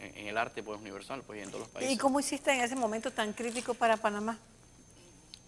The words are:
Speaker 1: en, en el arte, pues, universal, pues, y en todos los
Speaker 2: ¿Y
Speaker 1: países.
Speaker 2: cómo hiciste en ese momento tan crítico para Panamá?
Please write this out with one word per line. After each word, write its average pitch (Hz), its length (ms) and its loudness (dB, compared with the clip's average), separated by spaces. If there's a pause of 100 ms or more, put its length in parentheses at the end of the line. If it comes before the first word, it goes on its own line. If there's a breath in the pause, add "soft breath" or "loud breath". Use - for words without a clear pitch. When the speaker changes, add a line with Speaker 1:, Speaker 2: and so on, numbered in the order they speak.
Speaker 1:
en, 90 140 -12
en 104 100 -8
el 104 100 -2
arte, 117 260 -2
pues, 104 160 -6
universal, 107 460 -10
pues, 107 140 -10
y 101 40 -8
en 95 60 -8
todos 104 120 -8
los 117 80 -10
Speaker 2:
¿Y - 40 -20
Speaker 1:
países. 254 260 0
Speaker 2:
cómo 269 200 4
hiciste 285 320 2
en 262 100 4
ese 240 140 0
momento 226 360 0
tan 214 220 0
crítico 240 400 -2
para 226 240 6
Panamá? 214 400 0 (1120)